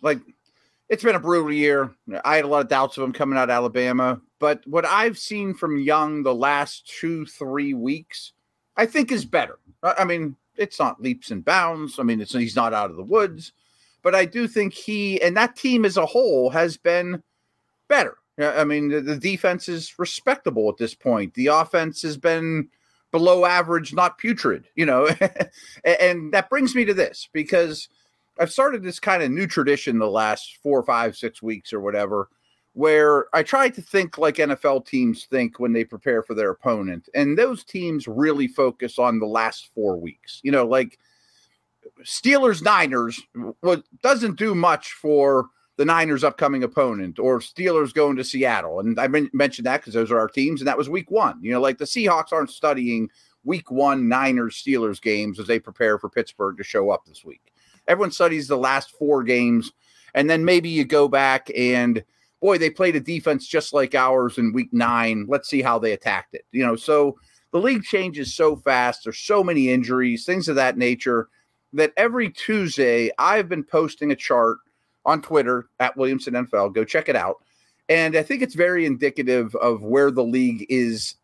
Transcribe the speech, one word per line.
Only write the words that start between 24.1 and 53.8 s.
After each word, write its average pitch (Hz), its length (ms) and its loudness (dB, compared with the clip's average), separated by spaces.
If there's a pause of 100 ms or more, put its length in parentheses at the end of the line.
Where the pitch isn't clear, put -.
putrid, 143 580 -2
you 165 80 0
know? 139 300 4
<laughs> - 60 -6 (640)
A-, 175 200 4
and 170 280 0
that 190 180 0
brings 262 240 0
me 247 100 2
to 202 100 2
this, - 380 -2
because 156 560 -2 (500)
I've 170 140 0
started 262 300 0
this 185 180 -10
kind 185 220 2
of 135 80 0
new 175 160 -2
tradition 139 520 0
the 107 120 0
last 107 520 -2
four, 139 220 0
five, 117 320 0
six - 260 -10
weeks 110 300 -8
or 107 80 -6
whatever, 101 480 -4 (440)
where 151 600 4
I 156 120 2
try 269 240 2
to 247 120 -10
think 185 380 -2
like 151 220 2
N 147 100 2
F 139 140 -4
L 139 160 2
teams 123 460 -2
think 120 340 -2
when 120 120 0
they 113 120 0
prepare 113 400 -2
for 113 100 -10
their 104 160 0
opponent. 95 640 -4
And 147 240 0
those 247 240 0
teams 160 460 -8
really 143 400 0
focus 123 500 -2
on 120 220 2
the 110 60 -2
last 113 500 -4
four 101 200 -2
weeks, - 460 -14
you 131 80 -4
know, 135 160 2
like, 127 320 -2 (1040)
Steelers, 254 580 2
Niners, 139 600 0 (400)
w-, - 220 0 (180)
doesn't 233 340 0
do 208 200 0
much 175 380 0
for 139 560 2 (260)
the 143 80 2
Niners' 156 400 2
upcoming 139 400 0
opponent, 110 560 -2
or 127 180 2
Steelers 160 560 -2
going 147 220 2
to 127 80 -4
Seattle. 107 560 -2
And 113 180 -2
I 127 80 0
men-, 139 260 0
mentioned 127 340 0
that 135 180 0
'cause 107 100 -10
those 113 160 0
are 120 80 2
our 110 100 2
teams, 139 320 -2
and 135 60 -6
that 139 120 0
was 143 100 -2
week 175 240 -6
one. 190 280 2
You 104 120 -6
know, 123 80 0
like, 135 180 0
the 147 60 -8
Seahawks 175 480 0
aren't 156 180 -2
studying 120 580 -2 (360)
week 165 260 -6
one 135 380 2